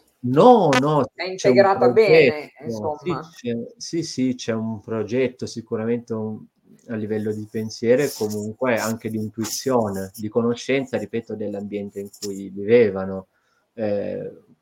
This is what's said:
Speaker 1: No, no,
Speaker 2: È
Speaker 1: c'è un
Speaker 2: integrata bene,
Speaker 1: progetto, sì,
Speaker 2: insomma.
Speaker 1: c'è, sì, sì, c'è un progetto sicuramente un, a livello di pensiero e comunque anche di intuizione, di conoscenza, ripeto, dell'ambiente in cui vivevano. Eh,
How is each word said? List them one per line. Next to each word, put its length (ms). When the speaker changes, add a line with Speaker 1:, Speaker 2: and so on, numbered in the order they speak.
Speaker 1:
No, 520
no, 220
Speaker 2:
È 200
Speaker 1:
c'è 160
un 60
Speaker 2:
integrata 340
bene, 680
Speaker 1:
progetto, 420
sì, 120
Speaker 2:
insomma. 220
Speaker 1:
c'è, 220
sì, 260
sì, 320
c'è 180
un 280
progetto 680
sicuramente 680
un, 300
a 80
livello 360
di 160
pensiero 540
e 140
comunque 600
anche 320
di 100
intuizione, 1000
di 120
conoscenza, 720
ripeto, 380
dell'ambiente 640
in 80
cui 280
vivevano. 800
Eh, 580